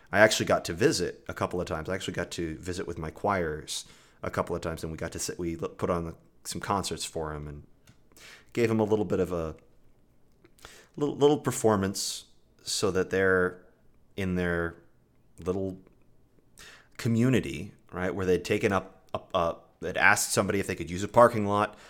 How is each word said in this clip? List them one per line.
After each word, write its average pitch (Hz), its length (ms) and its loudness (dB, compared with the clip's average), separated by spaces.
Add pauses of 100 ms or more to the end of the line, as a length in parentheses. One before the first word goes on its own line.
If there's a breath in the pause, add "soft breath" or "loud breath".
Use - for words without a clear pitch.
(120)
I 98 80 2
actually 110 260 6
got 87 200 4
to 87 80 -6
visit 92 540 0
a - 60 -10
couple 92 260 -2
of 85 80 -4
times. 78 220 -6
I 92 60 -2
actually 92 180 -8
got 85 180 -6
to 80 260 -6
visit 90 300 -6
with 85 100 -8
my 78 140 -6
choirs 82 760 -4 (380 loud breath)
a 95 80 -6
couple 90 240 -4
of 82 60 -6
times, 82 220 -6
and 80 80 -8
we 78 60 -10
got 82 140 -8
to - 80 -10
sit, - 180 -8
we 82 240 -4
l-, 95 60 -4
put - 220 -4
on 82 260 -4 (300)
some 87 160 -8
concerts 90 420 -4
for 78 300 -8
'em 73 140 -10
and 73 160 -14 (920 loud breath)
gave 117 180 2
'em 110 80 2
a 107 60 4
little 104 200 2
bit 92 140 0
of 90 140 0
a 80 220 -4 (1400 loud breath)
little, 147 200 -2
little 143 220 6
performance 107 880 0 (380)
so - 280 -2
that 92 180 0
they're 92 500 2 (560)
in 92 200 -2
their 85 400 0 (680)
little 95 340 -4 (1200 loud breath)
community, 113 800 0 (180)
right, 90 240 -4
where 95 100 -4
they'd 90 180 2
taken 104 280 0
up, - 320 -4 (100)
up, - 200 -10
uh, 85 200 0 (260)
they'd 80 180 -6
asked 101 360 4
somebody 98 260 2
if 95 60 -2
they 95 80 -4
could 85 160 -6
use 90 140 -4
a 101 40 -4
parking 117 380 6
lot, 101 320 0 (120 loud breath)